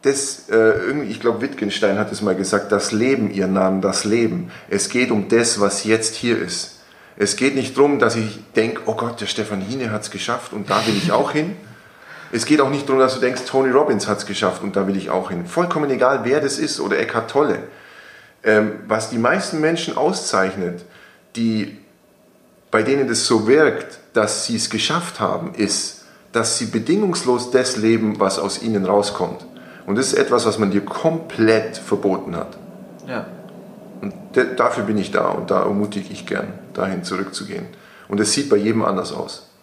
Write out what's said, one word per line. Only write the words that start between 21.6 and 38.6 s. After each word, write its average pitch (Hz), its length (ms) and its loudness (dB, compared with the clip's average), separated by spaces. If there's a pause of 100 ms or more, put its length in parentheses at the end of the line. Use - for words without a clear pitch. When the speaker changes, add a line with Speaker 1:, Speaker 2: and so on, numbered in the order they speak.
Speaker 1:
bei 175 140 4
denen 135 240 2
das 113 180 0
so 110 220 4
wirkt, 135 500 4 (140)
dass 104 340 2
sie's 113 240 -2
geschafft 151 480 -2
haben, - 360 -2
ist, - 500 -2 (260)
dass 113 280 0
sie 117 80 -4
bedingungslos 127 840 0
das 127 260 2
leben, 110 440 2
was 95 180 2
aus 98 240 -4
ihnen 107 220 0
rauskommt. 90 600 0 (420)
Und 98 100 0
das 131 120 0
ist - 60 -2
etwas, - 320 2
was 107 120 0
man 101 120 2
dir 98 140 0
komplett 110 920 0
verboten 95 580 -2
hat. - 200 -8 (500)
Speaker 2:
Ja. 117 200 -8 (760)
Speaker 1:
Und 101 100 -8 (220)
de-, 127 220 2
dafür 120 280 2
bin 107 140 0
ich 90 140 -2
da 101 160 2
und - 220 -2
da 98 120 4
ermutige 101 500 -2
ich - 140 -14
gern, - 220 -4 (260)
dahin 92 300 -4
zurückzugehen. 95 640 -6 (420)
Und 101 120 -2
es 104 120 2
sieht 143 180 0
bei 107 60 6
jedem 107 280 2